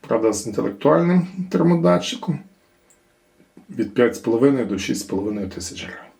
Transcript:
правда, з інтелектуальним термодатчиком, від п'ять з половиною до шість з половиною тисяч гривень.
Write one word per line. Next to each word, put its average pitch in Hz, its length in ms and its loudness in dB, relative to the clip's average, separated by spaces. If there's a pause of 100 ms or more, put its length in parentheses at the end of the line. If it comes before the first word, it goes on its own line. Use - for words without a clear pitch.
правда, 110 320 0
з 101 140 -6
інтелектуальним 165 800 2 (240)
термодатчиком, 175 920 2 (1300)
від 104 240 -4
п'ять 117 220 2
з 110 40 -10
половиною 120 460 2
до 101 120 -2
шість 98 240 -4
з - 20 -10
половиною 101 460 -6
тисяч - 340 -12
гривень. - 360 -16